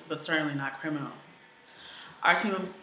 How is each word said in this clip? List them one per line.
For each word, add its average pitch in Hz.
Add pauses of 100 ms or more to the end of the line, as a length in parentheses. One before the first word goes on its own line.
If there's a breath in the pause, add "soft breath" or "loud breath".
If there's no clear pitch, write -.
but 151
certainly 151
not 139
criminal. 147 (1120 loud breath)
Our 170
team 202
of - (140)